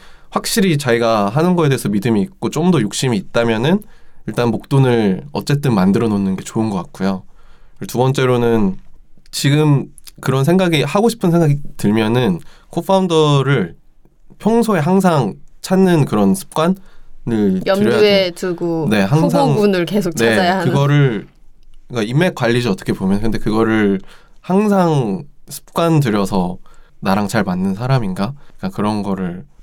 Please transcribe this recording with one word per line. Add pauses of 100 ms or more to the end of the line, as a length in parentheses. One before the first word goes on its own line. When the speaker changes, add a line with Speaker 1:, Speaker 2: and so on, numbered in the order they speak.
(300)
Speaker 1:
확실히
자기가
하는
거에
대해서
믿음이
있고
좀
더
욕심이
있다면은 (460)
일단
목돈을 (100)
어쨌든
만들어
놓는
게
좋은
것
같고요. (560)
그리고
두
번째로는 (540)
지금 (340)
그런
생각이,
하고
싶은
생각이 (160)
들면은 (300)
코파운더를 (600)
평소에
항상 (280)
찾는
그런
습관을 (500)
들여야
Speaker 2:
염두에 (260)
Speaker 1:
돼요.
Speaker 2:
두고
Speaker 1:
네,
항상
Speaker 2:
후보군을
계속
Speaker 1:
네,
Speaker 2:
찾아야
하는.
Speaker 1:
그거를, (600)
그러니까
인맥
관리죠,
어떻게
보면.
근데
그거를 (420)
항상 (240)
습관
들여서 (420)
나랑
잘
맞는
사람인가? (240)
그러니까
그런
거를 (180)